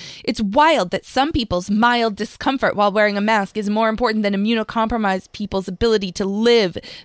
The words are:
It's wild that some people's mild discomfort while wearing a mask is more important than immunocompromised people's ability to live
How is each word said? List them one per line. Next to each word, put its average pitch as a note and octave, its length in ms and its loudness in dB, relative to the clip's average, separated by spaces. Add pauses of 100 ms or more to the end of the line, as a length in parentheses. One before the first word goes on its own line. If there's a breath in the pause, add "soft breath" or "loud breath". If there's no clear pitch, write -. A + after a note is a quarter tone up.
(240 loud breath)
It's - 180 -4
wild A#3 500 2
that - 140 -4
some B3 260 0
people's G3 400 -2
mild A3+ 440 2
discomfort A3+ 600 -2
while G#3 160 2
wearing G#3 260 2
a G3+ 40 0
mask G#3 360 0
is G#3 140 -2
more A3 180 2
important A3 320 0
than G3+ 140 0
immunocompromised A3 960 -2
people's G3 360 -6
ability G3+ 440 0
to G3 140 -4
live G#3+ 520 2 (280 loud breath)